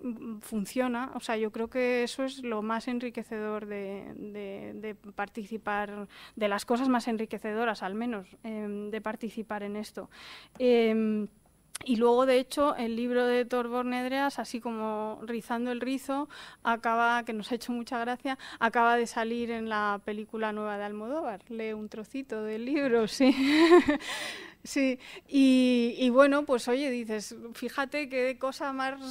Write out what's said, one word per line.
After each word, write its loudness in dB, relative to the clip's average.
mm, -8
funciona. -4
O -10
sea, -4
yo -2
creo -4
que 0
eso -4
es -8
lo -4
más -4
enriquecedor -6
de, -8
de, -10
de -10
participar, -6
de 0
las -2
cosas 2
más 2
enriquecedoras, -2
al -4
menos, -4
em, -6
de -6
participar -6
en -6
esto. -10
Em, 4
y 2
luego, 6
de 6
hecho, 2
el -2
libro 0
de 2
Torborg -2
Nedreas, -2
así -6
como -4
rizando -4
el -4
rizo, -2
acaba, 2
que -6
nos -6
ha 0
hecho -6
mucha -4
gracia, -4
acaba 4
de 2
salir -2
en -4
la 0
película -4
nueva -4
de -6
Almodóvar. -6
Lee -6
un -8
trocito -8
del -6
libro, 2
sí. 6
<laughs> 8
Sí, 0
y, 6
y 4
bueno, 8
pues 0
oye, 2
dices, -6
"Fíjate -4
qué -2
cosa -4
más -4